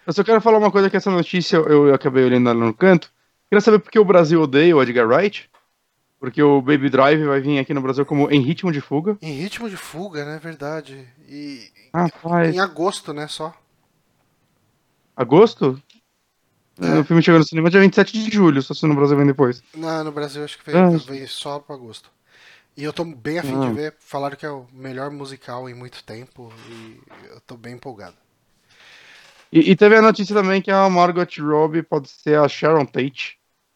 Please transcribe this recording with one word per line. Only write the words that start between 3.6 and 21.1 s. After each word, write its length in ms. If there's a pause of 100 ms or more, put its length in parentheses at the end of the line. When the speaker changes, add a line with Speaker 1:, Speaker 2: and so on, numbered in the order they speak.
Speaker 1:
saber 180
por 100
que 100
o 60
Brasil 360
odeia 340
o 80
Edgar 240
Wright. 420 (680)
Porque 220
o 200
Baby 280
Drive 360
vai 140
vir 200
aqui 160
no 60
Brasil 220
como 280
Em 100
Ritmo 300
de 100
Fuga. 400
Speaker 2:
Em 120
Ritmo 360
de 80
Fuga, 480
né? 160
Verdade. 680 (220)
E 400 (240)
Speaker 1:
Rapaz. 640
Speaker 2:
em 40
agosto, 540
né, 140
só. 260 (1600)
Speaker 1:
Agosto? 680 (1000)
Speaker 2:
É. 200
Speaker 1:
O 40
filme 200
chegou 160
no 60
cinema 240
dia 120
vinte 120
e 20
sete 180
de 200
julho, 280
só 120
se 120
no 100
Brasil 220
vem 80
depois. 380 (120)
Speaker 2:
Não, 280
no 80
Brasil 320
acho 160
que 120
vem, 100
Speaker 1:
Ah. 80
Speaker 2:
vem 380